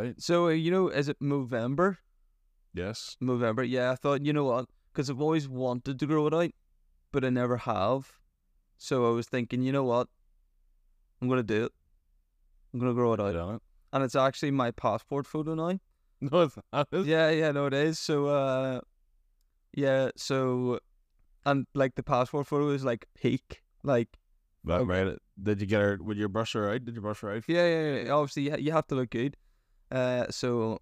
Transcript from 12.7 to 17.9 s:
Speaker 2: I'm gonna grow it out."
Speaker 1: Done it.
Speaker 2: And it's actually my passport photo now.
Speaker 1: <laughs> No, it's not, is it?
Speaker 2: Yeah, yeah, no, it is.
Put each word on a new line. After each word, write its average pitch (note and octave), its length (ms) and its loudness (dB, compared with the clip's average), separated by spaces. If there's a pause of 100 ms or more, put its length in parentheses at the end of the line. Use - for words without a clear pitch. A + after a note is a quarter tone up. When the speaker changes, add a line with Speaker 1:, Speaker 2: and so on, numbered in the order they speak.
Speaker 2:
I'm B2 80 -6
gonna B2 120 2
grow A#2+ 200 2
it G#2+ 80 0
out." G2 120 0
Speaker 1:
Done F2 220 -4
it. G#2+ 60 -12 (320)
Speaker 2:
And C3+ 100 0
it's B2+ 120 -4
actually C#3 360 2
my B2+ 200 0
passport B2 560 -4
photo D#3 280 -4
now. F3 300 -2
Speaker 1:
<laughs> - 40 -20 (340)
No, E3 180 4
it's D3 140 2 (180)
not, C#3+ 180 0
is E3 160 0
it? - 20 0
Speaker 2:
Yeah, D#3+ 220 4
yeah, D#3 200 2
no, C#3+ 140 0
it C3+ 80 0
is. D#3 240 2